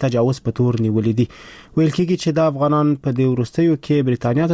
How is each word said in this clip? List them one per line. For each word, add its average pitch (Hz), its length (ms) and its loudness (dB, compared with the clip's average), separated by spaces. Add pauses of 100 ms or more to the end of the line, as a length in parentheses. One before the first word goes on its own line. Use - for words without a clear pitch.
تجاوز 123 420 0
په 117 140 -4
تور 123 260 0
نیولي 110 340 0
دي. 120 80 0 (480)
ویل 156 200 2
کېږي 180 260 0
چې 165 80 -2 (100)
دا 160 140 2
افغانان 147 420 0
په 135 220 -4
دې 131 160 2
وروستیو 156 420 0
کې 143 320 -2
بریتانیا 123 460 0